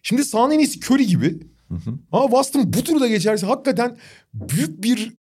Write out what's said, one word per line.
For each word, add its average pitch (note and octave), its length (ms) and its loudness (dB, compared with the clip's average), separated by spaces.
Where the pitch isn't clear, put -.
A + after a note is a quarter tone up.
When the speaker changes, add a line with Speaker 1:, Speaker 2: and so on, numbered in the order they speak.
Speaker 1:
Şimdi C4 220 0
sahanın B3+ 300 0
en D#4 40 4
iyisi D4+ 200 0
Curry C4+ 280 2
gibi. D#3+ 320 0
Speaker 2:
Hı - 60 -8
hı. A2+ 200 -8
Speaker 1:
Ama A#3 200 2
Boston C4+ 400 2
bu B3 120 0
turda D4 240 2
geçerse G#3 380 0
hakikaten A#3+ 500 -2
büyük F#3+ 500 -4
bir A3+ 280 -2